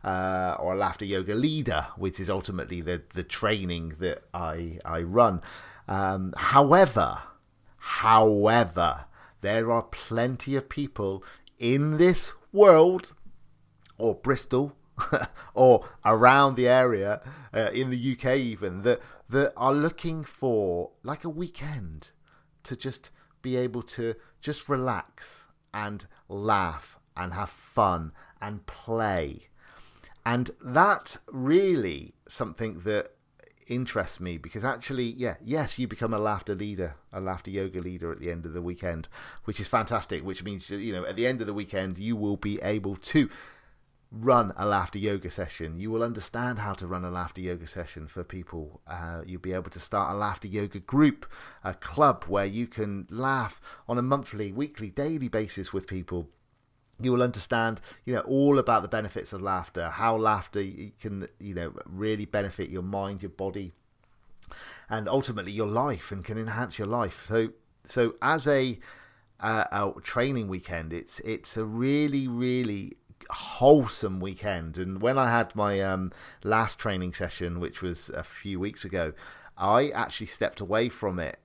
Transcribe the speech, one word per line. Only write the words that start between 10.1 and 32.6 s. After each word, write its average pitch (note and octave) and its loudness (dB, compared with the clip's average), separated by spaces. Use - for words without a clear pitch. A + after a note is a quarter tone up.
of C3+ -4
people G#2 -4
in C#3 2
this F3 6
world, F#3 10
or A2+ 2
Bristol, C3+ 0
<laughs> - -6
or B2+ 8
around B2 8
the B2 4
area, A2+ 4
uh, G#2+ 2
in B2+ -2
the B2+ -2
U B2 -2
K B2+ 2
even, G2+ -4
that, A#2+ 4
that C#3 2
are C3 4
looking D#3+ -2
for, G2+ 0
like, C#3+ -8
a E3+ -4
weekend C#3+ -10
to A#2 -8
just - -10
be B2+ -2
able A#2+ -2
to A2+ -6
just - -8
relax B2+ -4
and G#2 -8
laugh G2 0
and F2 -8
have G2 -6
fun F2 0
and G#2 -10
play. G2 -4
And A#2+ 0
that's E3 0
really C3 2
something G#2+ -8